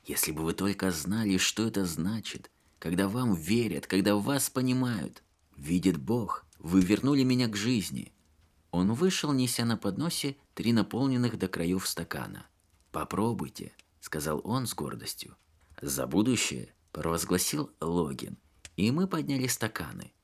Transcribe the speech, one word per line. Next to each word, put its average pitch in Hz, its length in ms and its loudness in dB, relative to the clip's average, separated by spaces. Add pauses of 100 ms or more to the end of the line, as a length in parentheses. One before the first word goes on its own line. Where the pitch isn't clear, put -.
Если - 280 -2
бы 78 120 -4
вы 82 100 0
только 95 360 0
знали, 92 480 0
что 107 300 0
это 101 180 0
значит, 87 640 -4 (300)
когда 90 280 2
вам 117 280 0
верят, 87 500 0
когда 98 300 4
вас 127 340 0
понимают. 127 720 0 (340)
Видит 82 420 2
Бог, 104 500 -2 (100)
вы 90 240 6
вернули 123 400 4
меня 127 260 4
к 107 80 -2
жизни». 101 580 -2 (580)
Он 92 220 2
вышел, 170 380 0
неся 127 320 2
на 117 140 2
подносе 135 600 -4 (180)
три 117 180 2
наполненных 123 640 2
до 95 100 -2
краев 90 400 -2
стакана. - 600 -8 (440)
«Попробуйте», 92 840 -4 (300)
сказал 76 400 -4
он 120 240 -2
с - 80 -8
гордостью. - 600 -10 (440)
«За 67 240 -2
будущее», 87 680 0 (160)
провозгласил 85 880 -2
Логин, 78 580 -2 (380)
и 107 160 2
мы 175 160 2
подняли 139 400 -2
стаканы. 82 680 -6 (100)